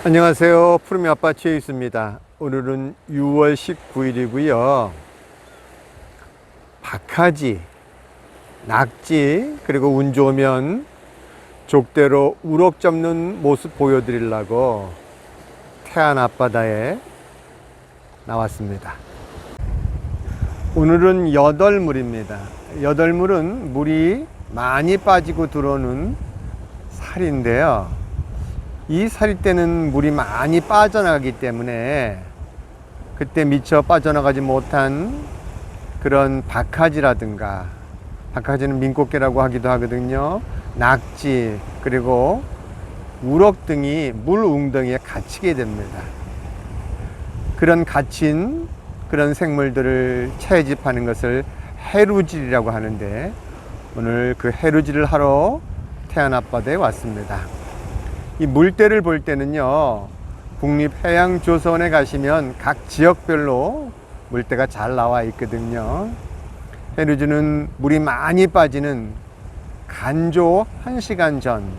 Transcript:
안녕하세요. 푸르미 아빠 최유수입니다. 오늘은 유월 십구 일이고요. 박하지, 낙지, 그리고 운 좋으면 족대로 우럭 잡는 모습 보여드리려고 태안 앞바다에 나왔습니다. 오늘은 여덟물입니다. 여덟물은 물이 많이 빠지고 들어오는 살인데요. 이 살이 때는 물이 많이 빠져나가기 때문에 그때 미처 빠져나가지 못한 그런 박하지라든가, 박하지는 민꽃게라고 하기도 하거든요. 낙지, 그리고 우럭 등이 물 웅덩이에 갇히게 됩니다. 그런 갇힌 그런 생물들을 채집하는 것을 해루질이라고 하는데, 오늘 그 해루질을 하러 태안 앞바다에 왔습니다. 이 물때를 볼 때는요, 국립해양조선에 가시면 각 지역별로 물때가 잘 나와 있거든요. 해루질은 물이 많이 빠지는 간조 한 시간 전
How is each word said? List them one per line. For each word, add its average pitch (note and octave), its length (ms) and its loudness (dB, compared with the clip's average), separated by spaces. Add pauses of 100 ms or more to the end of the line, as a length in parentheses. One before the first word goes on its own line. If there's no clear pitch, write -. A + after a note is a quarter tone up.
안녕하세요. E3+ 800 6
푸르미 F3+ 240 -2
아빠 D#3 240 2
최유수입니다. B2 880 -4 (180)
오늘은 C3+ 560 -4 (160)
유월 D3 460 4
십구 C3+ 500 -6
일이고요. B2 880 0 (1900)
박하지, C#3+ 800 0 (1040)
낙지, D3+ 1000 0
그리고 C#3 220 2
운 C#3 240 2
좋으면 C3+ 760 2 (800)
족대로 C#3 800 4
우럭 E3 340 4
잡는 E3+ 640 0
모습 C#3+ 340 0
보여드리려고 A#2 1160 0 (920)
태안 D3+ 340 2
앞바다에 A#2+ 840 0 (1200)
나왔습니다. A2 680 -6 (1800)
오늘은 E3+ 580 4
여덟물입니다. C#3+ 1040 2 (440)
여덟물은 E3+ 880 2
물이 D#3+ 560 0 (240)
많이 C3+ 440 2
빠지고 E3+ 540 2
들어오는 C#3 680 -2 (720)
살인데요. C3 1080 0 (920)
이 F#3 160 0
살이 G#3+ 280 0
때는 E3+ 560 2
물이 C#3+ 220 2
많이 C#3 500 0
빠져나가기 F#3 800 2
때문에 A#2+ 840 -4 (920)
그때 D3+ 280 -2
미처 C#3+ 380 4
빠져나가지 C#3+ 580 2
못한 C#3 840 -2 (720)
그런 C3+ 460 2
박하지라든가, A#2 1200 0 (640)
박하지는 C3+ 460 -2
민꽃게라고 C3+ 640 2
하기도 B2 300 0
하거든요. B2+ 680 -2 (340)
낙지, A#2+ 840 0 (220)
그리고 C3 600 2 (800)
우럭 F3+ 440 4
등이 C#3+ 460 -2
물 D3+ 300 0
웅덩이에 C#3 540 0
갇히게 - 560 -4
됩니다. G#2+ 480 -6 (1600)
그런 E3 260 4
갇힌 E3 840 -2 (400)
그런 D3 240 2
생물들을 B2+ 1040 0
채집하는 C3+ 640 0
것을 A#2+ 400 -2 (340)
해루질이라고 D#3+ 920 2
하는데, A2 640 -6 (600)
오늘 A#2+ 420 0
그 A#2+ 120 0
해루질을 D3+ 540 2
하러 D3 560 2 (480)
태안 C#3+ 240 0
앞바다에 B2 440 -2
왔습니다. G#2 680 -4 (960)
이 D#3 60 2
물때를 F#3+ 560 6
볼 D#3+ 220 -2
때는요, C#3 840 0 (540)
국립해양조선에 E3+ 1300 2
가시면 C#3 680 0
각 - 300 -4
지역별로 D#3+ 1040 2 (380)
물때가 B2 400 -2
잘 A#2 260 -6
나와 A#2+ 300 0
있거든요. A#2 840 -6 (880)
해루질은 D3+ 720 0 (100)
물이 C#3+ 200 2
많이 D3+ 480 4
빠지는 C#3 640 2 (760)
간조 E3+ 800 2 (180)
한 B3 160 -4
시간 E3 400 0
전 A2 280 -2 (100)